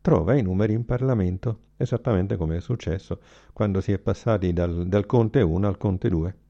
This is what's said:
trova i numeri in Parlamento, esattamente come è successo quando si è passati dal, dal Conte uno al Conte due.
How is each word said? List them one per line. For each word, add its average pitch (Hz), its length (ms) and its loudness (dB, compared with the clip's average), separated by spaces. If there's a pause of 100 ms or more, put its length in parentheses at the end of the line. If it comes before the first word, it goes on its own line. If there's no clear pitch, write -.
trova 90 340 4
i 85 80 2
numeri 95 300 2
in 117 120 0
Parlamento, 113 760 -2 (160)
esattamente 107 600 -2
come 82 200 -2
è 87 40 -4
successo - 600 -6 (320)
quando 98 280 0
si 101 120 -2
è 95 60 0
passati 95 540 0
dal, 87 340 0
dal 101 200 0
Conte 117 340 2
uno 92 260 2
al 98 100 -2
Conte 98 320 -2
due. 87 280 -2 (140)